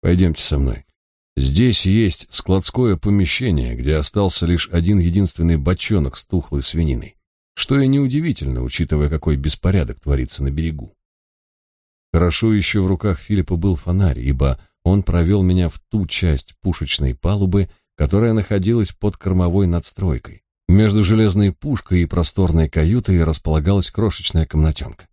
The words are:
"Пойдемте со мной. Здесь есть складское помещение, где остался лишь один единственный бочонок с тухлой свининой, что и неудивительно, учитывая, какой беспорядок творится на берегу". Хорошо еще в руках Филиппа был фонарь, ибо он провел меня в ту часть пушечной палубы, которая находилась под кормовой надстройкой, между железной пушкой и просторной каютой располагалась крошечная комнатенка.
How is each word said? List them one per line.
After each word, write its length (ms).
"Пойдемте 420
со 140
мной. 280
Здесь 480
есть 440
складское 680
помещение, 760
где 200
остался 500
лишь 260
один 280
единственный 580
бочонок 600
с 80
тухлой 360
свининой, 540
что 240
и 80
неудивительно, 760
учитывая, 460
какой 280
беспорядок 600
творится 440
на 80
берегу". 420
Хорошо 400
еще 300
в 40
руках 340
Филиппа 340
был 220
фонарь, 420
ибо 400
он 200
провел 400
меня 260
в 100
ту 260
часть 560
пушечной 540
палубы, 540
которая 380
находилась 580
под 240
кормовой 520
надстройкой, 760
между 380
железной 480
пушкой 480
и 40
просторной 640
каютой 560
располагалась 680
крошечная 540
комнатенка. 680